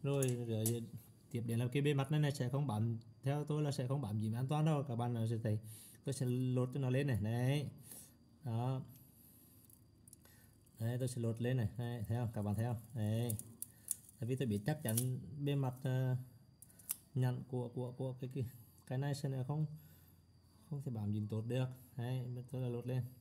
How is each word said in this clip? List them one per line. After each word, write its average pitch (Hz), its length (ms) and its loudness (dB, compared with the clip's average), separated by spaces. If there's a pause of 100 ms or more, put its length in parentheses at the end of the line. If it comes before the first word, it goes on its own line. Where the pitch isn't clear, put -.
Rồi, 131 460 4
rồi 113 340 2 (480)
tiếp 117 160 -2
đến 113 120 2
là 120 140 2
cái 143 100 4
bề 147 120 4
mặt 135 160 2
này, 151 100 4
này 147 120 4
sẽ 123 160 -2
không 135 180 0
bám, 113 320 0 (240)
theo 143 220 0
tôi 151 180 0
là 147 80 2
sẽ 135 160 0
không 135 140 0
bám 107 200 0
dính 110 140 0
an 131 140 0
toàn 151 160 4
đâu. 151 180 4
Các 127 140 -2
bạn 120 340 2
sẽ 117 120 0
thấy 107 160 2 (460)
tôi 139 80 0
sẽ 131 140 0
lột 127 480 2
cho 143 60 0
nó 131 100 2
lên 139 160 4
này. 123 160 4
Đấy. 123 480 2 (760)
Đó. 127 380 0 (2000)
Đấy, 120 200 0
tôi 127 100 2
sẽ 120 140 -2
lột 113 200 2
lên 123 140 4
này. 113 120 2 (100)
Đấy, 120 300 -2
thấy 117 100 2
không? 120 140 0
Các 107 100 -2
bạn 104 120 2
thấy 110 100 0
không? 120 160 0 (140)
Đấy. 110 420 2 (840)
Tại 117 100 -2
vì 131 80 2
tôi 131 120 0
biết 101 180 2
chắc 151 160 0
chắn 113 140 2 (420)
bề 143 160 0
mặt, 131 280 0
ờ, 131 340 2 (1000)
nhẵn 127 340 0
của, 123 200 -2
của, 123 240 -6
của 131 200 -4
cái, 127 220 -8
cái, 131 100 -2 (420)
cái 127 120 -2
này 143 160 0
sẽ 135 340 -2
không, 151 180 0 (1040)
không 143 120 -4
thể 135 100 -4
bám 104 200 0
dính 104 160 0
tốt 110 180 -2
được. 127 220 2 (280)
Đấy, 123 300 -2 (240)
tôi 131 120 -4
là 123 60 0
lột 120 180 -4
lên. 127 160 0 (180)